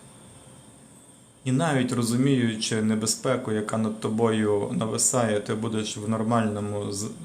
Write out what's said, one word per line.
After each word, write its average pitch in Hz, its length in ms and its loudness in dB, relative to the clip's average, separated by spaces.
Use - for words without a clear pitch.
і 131 80 -2
навіть 131 400 2
розуміючи 117 880 2
небезпеку, 110 680 0
яка 107 260 -2
над 110 220 -2
тобою 107 720 2
нависає, 113 680 0
ти 113 160 -4
будеш 110 420 -4
в 104 120 -6
нормальному 104 840 0
з-, 104 180 -6